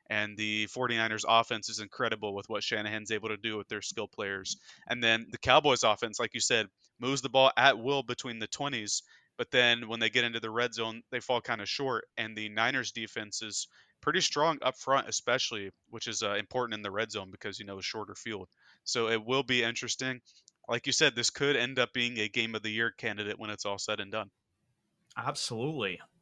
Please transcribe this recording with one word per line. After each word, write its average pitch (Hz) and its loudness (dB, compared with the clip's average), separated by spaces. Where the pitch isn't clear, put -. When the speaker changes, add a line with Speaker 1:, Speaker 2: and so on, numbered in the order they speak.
Speaker 1:
And 104 -2
the 107 0
forty-niners 113 0
offense 113 2
is 107 -6
incredible 107 -4
with 98 -8
what 104 -4
Shanahan's 107 -4
able 110 -2
to 107 -4
do 110 -4
with 101 -10
their 104 -6
skill 107 -6
players. 98 -6
And 120 0
then 113 6
the - -10
Cowboys 135 6
offense, 110 2
like 117 -2
you 117 -8
said, 110 2
moves 131 -2
the 127 -4
ball 131 8
at 120 6
will 135 0
between 120 -6
the 110 -6
twenties. 127 -4
But 120 -4
then 120 4
when 113 -4
they 113 2
get 120 4
into 117 -2
the 117 -4
red 117 -2
zone, 113 -6
they 123 -4
fall 120 0
kinda 107 -4
short. 127 -2
And 110 -6
the 107 -6
Niners 117 0
defense 110 -8
is 107 -6
pretty 160 0
strong 151 2
up 127 0
front, 135 2
especially, 113 -2
which - -10
is, 117 -4
uh, 101 0
important 113 -2
in 107 -8
the 101 -6
red 107 -2
zone 95 -8
because, 98 -10
you 107 -12
know, 98 -10
a 92 -10
shorter 101 -8
field. 101 -10
So 113 0
it 113 0
will 131 2
be 123 2
interesting. 123 -4
Like 120 -2
you 139 0
said, 135 4
this 117 2
could 143 2
end 127 0
up 123 0
being 120 0
a 107 0
game 113 -2
of 104 -4
the 110 -4
year 113 0
candidate 104 -6
when 107 -8
it's 104 -8
all 101 -4
said 107 -4
and 101 -10
done. 107 -4
Speaker 2:
Absolutely. 120 -4